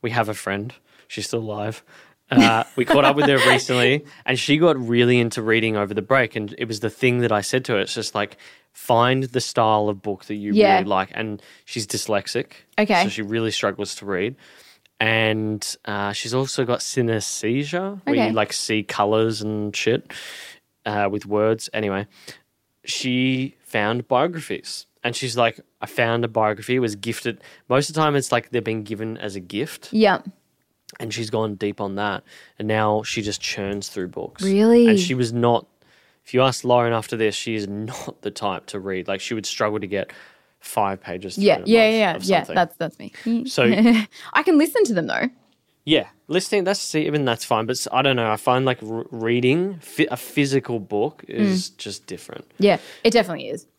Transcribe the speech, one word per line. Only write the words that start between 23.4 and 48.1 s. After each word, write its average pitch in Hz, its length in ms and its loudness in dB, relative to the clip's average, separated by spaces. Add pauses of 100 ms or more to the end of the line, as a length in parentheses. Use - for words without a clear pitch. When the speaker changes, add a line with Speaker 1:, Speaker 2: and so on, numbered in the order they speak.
Speaker 1:
found 113 460 -2
biographies. 151 800 -2 (180)
And 120 120 -4
she's 120 200 -6
like, 117 220 2 (220)
"I 131 60 -10
found 117 380 0
a 117 40 -4
biography, 110 480 -2
it 131 40 0
was 113 140 -2
gifted." 113 480 -8 (260)
Most 135 200 2
of 156 60 -12
the 160 60 0
time 151 140 2
it's 139 160 0
like 120 200 0
they've 120 120 -2
been 110 220 -4
given 110 340 -8
as 98 160 -8
a 98 60 -8
gift. 101 520 -8
Speaker 2:
Yeah. 214 300 4 (800)
Speaker 1:
And 113 120 -8
she's 107 180 -6
gone 110 260 -2
deep 104 240 -6
on 98 160 -6
that. 101 260 -4 (360)
And 107 100 -6
now 107 340 2
she 113 200 -6
just 104 180 -6
churns 101 480 -6
through 92 200 -6
books. - 340 -10
Speaker 2:
Really? 220 460 6
Speaker 1:
And 208 120 6
she 175 140 0
was 120 180 0
not, 120 340 2 (580)
if - 100 -16
you 123 80 4
ask 131 220 2
Lauren 123 280 4
after 113 240 -4
this, 107 180 2
she - 220 -6
is 104 100 -4
not 104 560 -10
the 104 80 -6
type 101 360 -6
to - 120 -10
read. 92 300 -6
Like, 98 120 -4
she - 140 -6
would 107 120 -6
struggle 107 340 -2
to 104 60 -8
get 95 260 -4 (480)
five 107 400 -2
pages - 360 -10
Speaker 2:
Yeah, 196 200 4
Speaker 1:
through - 80 -8
a - 40 -6
Speaker 2:
yeah, 226 200 6
Speaker 1:
month 220 80 2
Speaker 2:
yeah, 196 180 2
Speaker 1:
of - 100 -10
Speaker 2:
yeah. 185 180 2
Speaker 1:
something. - 120 -8
Speaker 2:
That's, 175 220 2
that's 160 240 -8
me. 226 460 -4
Speaker 1:
So 143 180 2
Speaker 2:
<laughs> 220 680 4
I 302 100 4
can 330 140 6
listen 320 260 4
to 233 100 0
them 165 140 0
though. 78 220 -2 (540)
Speaker 1:
Yeah, 147 220 2 (220)
listening, 190 340 0
that's, 190 180 0
see, - 260 -2
even 147 180 0
that's 117 200 0
fine. 110 220 0
But 120 60 -4
s-, - 180 -6
I 131 120 2
don't 135 120 4